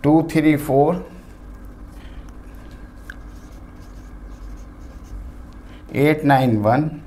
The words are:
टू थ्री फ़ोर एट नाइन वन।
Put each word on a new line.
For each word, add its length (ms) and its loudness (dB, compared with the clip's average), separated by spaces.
टू 200 6
थ्री 240 6
फ़ोर 520 2
एट 300 4
नाइन 340 6
वन। 320 4